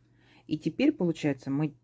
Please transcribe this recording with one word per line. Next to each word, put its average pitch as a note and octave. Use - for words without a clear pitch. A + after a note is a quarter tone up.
И D#3
теперь, A#3+
получается, D3+
мы C#3+